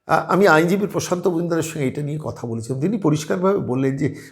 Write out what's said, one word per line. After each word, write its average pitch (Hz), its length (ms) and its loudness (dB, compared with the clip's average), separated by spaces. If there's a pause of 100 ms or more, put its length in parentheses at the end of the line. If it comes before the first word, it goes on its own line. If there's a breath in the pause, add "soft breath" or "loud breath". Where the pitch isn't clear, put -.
আ-, 156 200 2
আমি 185 200 4
আইনজীবী 175 400 4
প্রশান্ত 180 400 -2
মজুমদারের 170 360 0
সঙ্গে 151 240 -4
এটা 127 140 -4
নিয়ে 147 220 -6
কথা 117 240 -8
বলেছিলাম। 117 340 -6
তিনি 202 160 0
পরিষ্কারভাবে 156 600 0
বললেন 135 400 0
যে 151 180 -2 (160 loud breath)